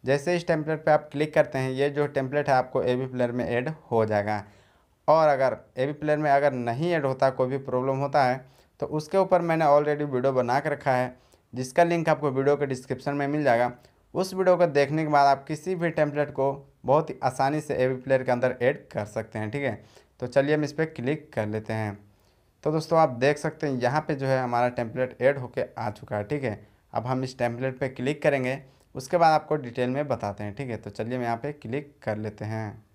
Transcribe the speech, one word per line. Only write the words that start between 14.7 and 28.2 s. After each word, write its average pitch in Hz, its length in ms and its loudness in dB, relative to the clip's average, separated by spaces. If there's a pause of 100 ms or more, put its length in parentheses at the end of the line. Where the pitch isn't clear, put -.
के 151 60 -2
बाद 143 180 6
आप 139 200 4
किसी 160 280 -4
भी 170 140 -2
template 147 400 0
को 139 220 0 (340)
बहुत 151 240 2
ही - 140 -8
आसानी 139 380 0
से 147 140 -4
एबी 127 200 2
प्लेयर 131 280 0
के 127 80 0
अंदर 123 300 0
ऐड 135 180 2 (100)
कर 104 160 -6
सकते 110 340 -8
हैं, 107 120 -4
ठीक 143 120 -6
है। 120 200 -4 (360)
तो 127 80 -6
चलिए 139 280 2
हम 156 80 0
इस 143 100 -6
पर 160 140 0
click 151 460 -6
कर 107 140 -2
लेते 110 260 -4
हैं। 107 240 -2 (680)
तो 151 80 0
दोस्तों, 160 280 0
आप 160 120 6
देख 135 260 2
सकते 156 300 -6
हैं 131 140 -2
यहाँ 131 200 2
पे 156 140 -4
जो 135 120 -4
है 131 140 2
हमारा 123 300 0
template 123 500 -4
ऐड 139 160 4
होके 127 280 -6 (120)
आ 113 140 -4
चुका - 260 -8
है, 104 60 -4
ठीक 139 200 -6
है। 107 160 -4 (340)
अब 113 140 -6
हम 131 160 -2
इस 131 160 -10
template 127 400 -4
पे 135 100 -2
click 135 340 -4